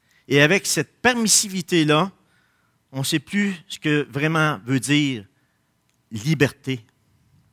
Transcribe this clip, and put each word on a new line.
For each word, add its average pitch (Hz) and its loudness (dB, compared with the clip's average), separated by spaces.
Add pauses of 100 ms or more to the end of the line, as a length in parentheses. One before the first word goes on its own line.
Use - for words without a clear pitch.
(280)
Et 139 4
avec 180 2
cette - -6
permissivité-là, 190 0 (800)
on 135 -8
ne 135 -4
sait 160 -2
plus 202 -4 (120)
ce - -14
que 151 -2
vraiment 151 0
veut 127 0
dire 135 0 (840)
liberté. 131 -2 (680)